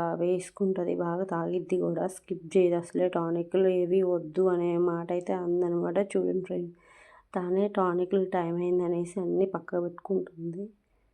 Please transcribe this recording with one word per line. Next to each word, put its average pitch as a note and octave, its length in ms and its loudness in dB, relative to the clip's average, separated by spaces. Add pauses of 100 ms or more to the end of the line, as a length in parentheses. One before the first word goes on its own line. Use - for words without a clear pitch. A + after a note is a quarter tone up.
(140)
వేసుకుంటది, F3+ 840 0
బాగా F3 280 -2
తాగిద్ది F3 540 -2
కూడా, E3+ 300 0
స్కిప్ - 400 -10
చేయదు F3 280 6
అసలే. F3 320 0
టానిక్లు E3+ 640 0
ఏవి F3+ 320 4
వద్దు E3+ 420 0
అనే F3 240 2 (120)
మాట E3+ 300 0
అయితే F3+ 220 -2
అందనమాట. F3 600 0 (100)
చూడండి F3+ 380 0
ఫ్రెండ్స్, F3 300 -6 (580)
తానే F#3 360 0
టానిక్లు F#3 640 2
టైమ్ E3+ 260 0
అయిందనేసి F3 640 0
అన్నీ F3 260 0
పక్క F3 340 -4
పెట్టుకుంటుంది. F3 840 -6 (500)